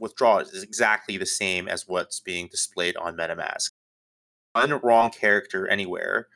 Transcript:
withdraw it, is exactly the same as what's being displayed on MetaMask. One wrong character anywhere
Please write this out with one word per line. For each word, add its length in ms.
withdraw 380
it, 100
is 140
exactly 520
the 100
same 440
as 180
what's 320
being 300
displayed 480
on 180
MetaMask. 560
One 320
wrong 260
character 560
anywhere 720